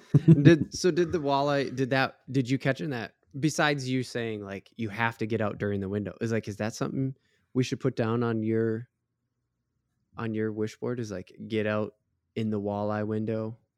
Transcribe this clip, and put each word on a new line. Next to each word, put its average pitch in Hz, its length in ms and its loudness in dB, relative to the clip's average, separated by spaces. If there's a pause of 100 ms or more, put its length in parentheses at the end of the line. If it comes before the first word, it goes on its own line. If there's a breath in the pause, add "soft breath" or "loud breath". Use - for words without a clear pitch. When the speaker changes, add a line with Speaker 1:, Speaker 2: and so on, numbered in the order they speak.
(140)
Speaker 1:
<laughs> 151 300 6
Speaker 2:
Did, 160 280 8
so 180 200 0
did 160 200 0
the 175 60 -2
walleye, 139 580 0
did 127 140 0
that, 131 300 0 (120)
did 123 160 2
you 131 120 0
catch 135 220 0
in 160 100 -4
that, 117 240 -8 (240)
besides 147 500 0
you 131 140 0
saying, 113 400 -6
like, 98 340 -12
you 113 120 -4
have 117 280 0
to 113 80 -4
get 110 160 0
out 101 160 0
during 101 220 0
the 95 100 -4
window, 101 320 -4
is, 113 100 -2
like, 110 160 -2
is 101 100 -8
that 110 180 -4
something 135 400 -4 (400)
we 127 80 4
should 123 160 -4
put 131 160 -2
down 117 260 0
on 113 220 0
your, 113 440 0 (1300)
on 113 180 -4
your 110 160 0
wish 107 260 -4
board, 120 220 -4
is, 110 100 -6
like, 92 260 -10 (120)
get 107 180 0
out 107 300 0 (400)
in 110 160 -2
the 104 100 -2
walleye 104 460 -2
window? 110 500 -4 (200)